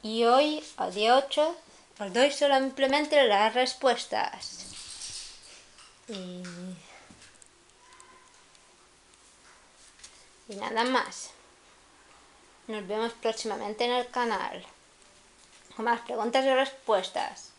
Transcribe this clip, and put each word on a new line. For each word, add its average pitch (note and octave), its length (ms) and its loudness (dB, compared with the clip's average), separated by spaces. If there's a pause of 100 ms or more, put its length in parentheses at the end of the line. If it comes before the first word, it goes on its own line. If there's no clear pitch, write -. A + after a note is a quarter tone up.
Y A3+ 220 0
hoy, D4 380 4 (140)
a F#3 140 -4
día G#3+ 260 6
ocho, D4+ 380 2 (440)
os G3 140 -6
doy C4 180 4
simplemente C#4 920 2
las G#3+ 320 4
respuestas. - 1120 -2 (1400)
Y, F3+ 360 -12 (4000)
y G3+ 60 -10
nada A3 280 -2
más. - 480 -2 (1400)
Nos G#3 200 -8
vemos A3 260 -2
próximamente A3 720 -4
en A#3+ 60 0
el B3 200 0
canal A3 520 -4 (1120)
con A3 100 -6
más A#3 160 0
preguntas A#3+ 440 -2
y C4+ 80 4
respuestas. - 1040 -2